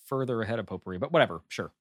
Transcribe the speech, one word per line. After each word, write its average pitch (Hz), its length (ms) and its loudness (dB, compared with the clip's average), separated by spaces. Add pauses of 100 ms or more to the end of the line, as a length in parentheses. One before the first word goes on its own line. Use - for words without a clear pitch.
further 127 340 0
ahead 110 160 0
of 107 80 -4
Potpourri, 92 320 -8
but 120 140 -4
whatever, 110 360 4
sure. - 340 -6